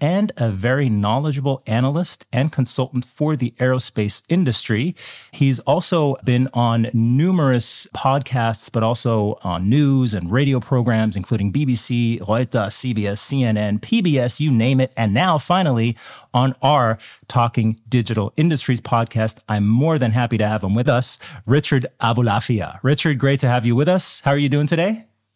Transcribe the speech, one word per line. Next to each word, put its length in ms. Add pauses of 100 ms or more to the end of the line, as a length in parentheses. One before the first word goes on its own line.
and 360
a 120
very 400
knowledgeable 760
analyst 680
and 200
consultant 520
for 300
the 240
aerospace 720
industry. 640 (380)
He's 280
also 600
been 320
on 380
numerous 1040
podcasts, 720
but 140
also 580
on 260
news 460
and 160
radio 300
programs, 560
including 340
B 140
B 100
C, 480
Reuters, 520
C 180
B 160
S, 120
C 220
N 140
N, 240
P 200
B 200
S, 200
you 120
name 280
it. 160
And 160
now 240
finally 600 (360)
on 300
our 340 (300)
Talking 640
Digital 480
Industries 440
podcast, 680
I'm 180
more 320
than 140
happy 260
to 80
have 160
him 120
with 140
us, 300 (260)
Richard 420 (140)
Abulafia. 800
Richard, 360
great 220
to 60
have 180
you 120
with 120
us. 340
How 100
are 60
you 100
doing 180
today? 400 (300)